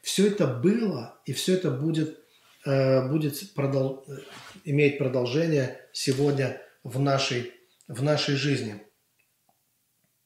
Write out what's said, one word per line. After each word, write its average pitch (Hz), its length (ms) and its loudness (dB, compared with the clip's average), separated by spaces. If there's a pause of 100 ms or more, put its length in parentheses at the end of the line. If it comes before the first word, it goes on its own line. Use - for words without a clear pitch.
Всё - 260 2
это 196 200 2
было, 151 800 0
и 139 80 -4
всё - 200 0
это 180 180 0
будет, 151 480 -2 (460)
э, 131 420 4
будет 151 460 -2
продол-, 135 540 -2
э, 139 100 -14 (480)
иметь 143 320 4
продолжение 131 840 0 (140)
сегодня 135 680 0 (220)
в 127 160 -6
нашей, 135 540 0 (340)
в 127 160 -6
нашей 147 320 2
жизни. 117 460 -2 (1400)